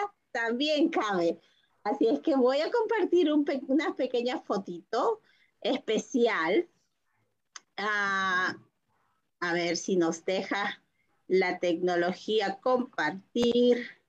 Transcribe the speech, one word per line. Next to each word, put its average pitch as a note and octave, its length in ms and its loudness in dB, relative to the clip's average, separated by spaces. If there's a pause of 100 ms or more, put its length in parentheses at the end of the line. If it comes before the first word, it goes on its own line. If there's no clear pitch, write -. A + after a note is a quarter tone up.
(320)
también C4 560 0
cabe. F#3 500 0 (460)
Así C4+ 240 0
es C#4+ 120 2
que D#4 140 0
voy C4 280 4
a F4 80 -4
compartir G4 600 2
un D4+ 140 2
pe-, C4+ 240 -2
una D#4 260 0
pequeña B3 460 -2
fotito G#3+ 800 -4 (400)
especial. A3 1040 0 (1120)
Ah, F#3+ 800 -2 (800)
a F3 140 -4
ver E3+ 240 -2
si F#3+ 200 -2
nos E3 280 0
deja G3 580 -4 (460)
la F3+ 320 2
tecnología F3+ 1000 0
compartir A#3+ 1300 0 (220)